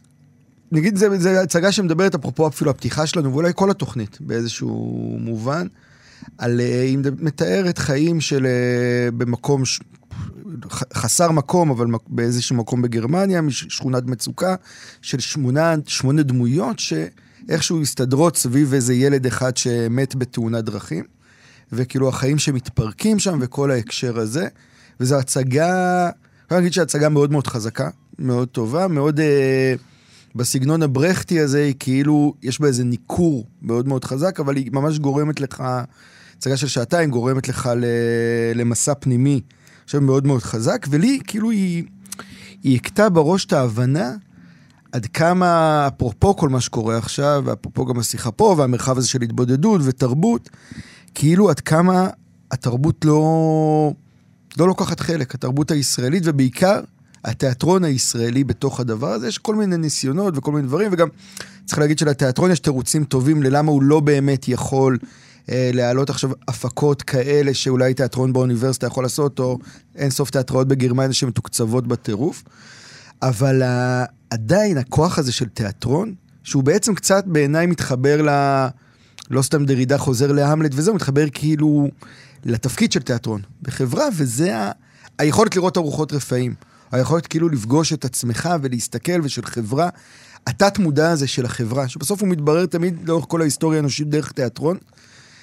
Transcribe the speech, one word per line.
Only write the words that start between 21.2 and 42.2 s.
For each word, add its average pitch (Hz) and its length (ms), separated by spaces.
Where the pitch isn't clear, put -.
וכאילו 127 360
החיים 135 300
שמתפרקים 135 800
שם 185 240
וכל 139 280
ההקשר 117 480
הזה, 117 300
וזו 127 160
הצגה, 170 880
אני 170 80
יכול 165 120
להגיד 175 160
שהצגה 151 360
מאוד 147 240
מאוד 147 140
חזקה, 113 440
מאוד 123 300
טובה, 131 400
מאוד, 147 320
אה, 135 540
בסגנון 135 480
הברכטי 156 580
הזה, 147 240
היא 139 140
כאילו, 143 640
יש 123 180
בה 151 60
איזה 127 180
ניכור 131 600
מאוד 120 260
מאוד 131 160
חזק, 165 360
אבל 139 160
היא 131 160
ממש 147 260
גורמת 147 420
לך, 135 240
הצגה 135 200
של 139 100
שעתיים 147 440
גורמת 127 380
לך 131 280
ל-, 120 80
למסע 117 400
פנימי, 135 460
עכשיו 143 160
מאוד 135 260
מאוד 135 160
חזק, 143 480
ולי 226 360
כאילו 220 240
היא, 185 340